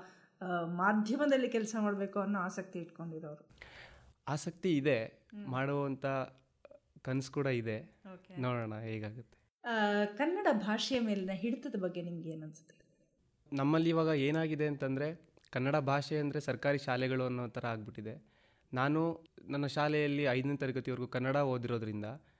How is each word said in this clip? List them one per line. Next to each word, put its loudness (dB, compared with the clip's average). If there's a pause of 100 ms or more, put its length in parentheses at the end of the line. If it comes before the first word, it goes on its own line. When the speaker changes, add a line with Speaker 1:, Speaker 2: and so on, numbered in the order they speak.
(420)
Speaker 1:
ಆ, -2
ಮಾಧ್ಯಮದಲ್ಲಿ 4
ಕೆಲಸ 0
ಮಾಡ್ಬೇಕು 0
ಅನ್ನೋ 0
ಆಸಕ್ತಿ -6
ಇಟ್ಕೊಂಡಿರೋರು? -10 (800)
Speaker 2:
ಆಸಕ್ತಿ 0
ಇದೆ, 4
Speaker 1:
ಹ್ಮ್. -14
Speaker 2:
ಮಾಡುವಂತ 0 (960)
ಕನಸು -2
ಕೂಡ 0
ಇದೆ. -2 (180)
Speaker 1:
ಓಕೆ. -12
Speaker 2:
ನೋಡೋಣ -2
ಹೇಗಾಗುತ್ತೆ. -8 (280)
Speaker 1:
ಆ, 2
ಕನ್ನಡ 0
ಭಾಷೆಯ 0
ಮೇಲಿನ 0
ಹಿಡಿತದ -4
ಬಗ್ಗೆ -2
ನಿಮ್ಗೆ -6
ಏನ್ -8
ಅನ್ಸುತ್ತೆ? -16 (800)
Speaker 2:
ನಮ್ಮಲ್ಲಿ 4
ಇವಾಗ 4
ಏನಾಗಿದೆ 2
ಅಂತಂದ್ರೆ, -2 (280)
ಕನ್ನಡ 2
ಭಾಷೆ 2
ಅಂದ್ರೆ 0
ಸರ್ಕಾರಿ 0
ಶಾಲೆಗಳು 0
ಅನ್ನೋ -2
ಥರ -8
ಆಗ್ಬಿಟ್ಟಿದೆ. -6 (500)
ನಾನು 2 (240)
ನನ್ನ -2
ಶಾಲೆಯಲ್ಲಿ 2
ಐದನೇ 2
ತರಗತಿವರೆಗೂ -2
ಕನ್ನಡ 0
ಓದಿರೋದ್ರಿಂದ, 0 (340)